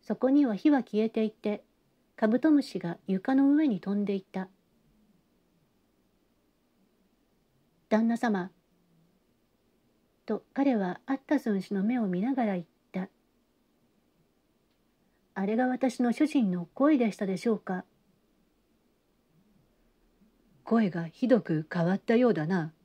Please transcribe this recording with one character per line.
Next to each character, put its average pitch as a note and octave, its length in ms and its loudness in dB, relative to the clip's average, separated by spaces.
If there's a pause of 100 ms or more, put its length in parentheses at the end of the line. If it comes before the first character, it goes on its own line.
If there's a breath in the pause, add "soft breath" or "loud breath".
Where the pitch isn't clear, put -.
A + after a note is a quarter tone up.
そ G#3 140 -6
こ B3 120 -2
に C#4+ 160 4
は A3 120 -2
火 D4+ 140 2
は C4+ 120 4
消 G#3 220 -2
え A3+ 40 -2
て A3+ 140 -2
い G#3+ 80 -2
て、 - 340 -6 (520)
カ A3 120 0
ブ A#3+ 120 2
ト D#4+ 100 4
ム D4 120 6
シ - 180 -8
が F3 260 -6
床 F#3+ 280 -2
の C#4 180 4
上 D4+ 160 2
に G3 120 -2
飛 G3+ 160 -4
ん G#3 80 -2
で G3 100 -2
い F#3+ 80 -4
た。 F#3+ 280 -10 (3500)
「旦 A3+ 200 2
那 A#3 100 -2
様。」 G3 320 -2 (1800)
と - 260 -6
彼 C4+ 240 2
は F3+ 300 -2
ア C4+ 80 -2
ッ C4 120 -6
タ D4 120 0
ス - 120 -4
ン G3 120 0
氏 - 100 -8
の G3 100 -2
目 A#3+ 160 0
を G#3+ 100 -2
見 F3+ 120 -2
な B3+ 140 -2
が B3+ 100 -2
ら G3+ 100 -2
言 F3 100 -6
っ - 20 -18 (260)
た。 F#3 160 -6 (2250)
「あ G3 120 -4
れ G#3+ 100 0
が B3+ 100 0
私 B3+ 340 -2
の A#3+ 120 2
主 D4+ 140 0
人 A#3+ 240 0
の F3 240 -4
声 D4 240 4
で A#3 140 2
し - 40 -12
た G#3+ 80 -4
で F#3+ 140 -4
し - 100 -2
ょ A3 60 2
う G3+ 40 -4
か。」 F#3 280 -8 (2750)
「声 A3 260 2
が E3+ 160 -8
ひ A3+ 220 -6
ど A3+ 120 6
く D#3 320 -4
変 E3+ 140 0
わ F#3 80 2
っ G3 40 -4
た - 180 0
よ B3 120 4
う G3+ 60 2
だ D#3 120 -2
な。」 E3 280 -2 (100)